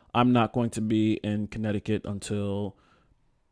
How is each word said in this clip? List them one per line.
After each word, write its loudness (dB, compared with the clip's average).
I'm 6
not 4
going -2
to -6
be 2
in -4
Connecticut -2
until -6